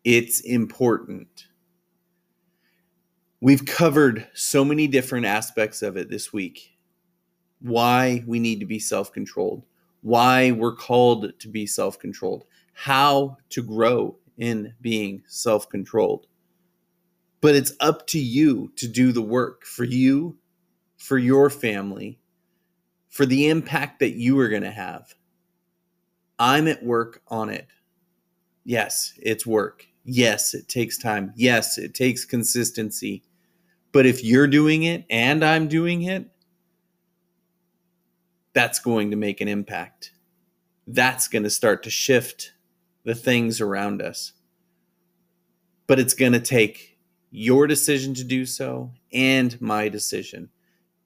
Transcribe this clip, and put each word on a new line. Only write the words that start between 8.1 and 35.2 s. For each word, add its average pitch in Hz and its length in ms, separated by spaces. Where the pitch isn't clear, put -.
we 117 100
need 113 220
to 101 60
be 110 120
self-controlled, 104 840
why 123 500
we're 117 240
called 120 640
to 110 80
be 107 180
self-controlled, 98 800
how 139 680
to 120 140
grow 113 540
in 117 440
being 107 460
self-controlled. 104 1000
But 151 160
it's 131 240
up 156 260
to 165 140
you 131 560
to 123 100
do 123 240
the 117 100
work 117 440
for - 180
you, 131 560
for - 220
your 135 320
family, 101 720
for - 160
the 135 240
impact 151 520
that 127 100
you 123 280
are 120 120
gonna 101 200
have. 92 440
I'm 139 300
at 139 160
work 117 440
on 110 200
it. 104 180
Yes, - 540
it's 113 300
work. 107 400
Yes, 120 480
it - 160
takes 117 300
time. 104 360
Yes, 117 440
it - 160
takes 127 320
consistency. 110 960
But 135 140
if 123 180
you're 127 240
doing 151 360
it 170 260
and 127 340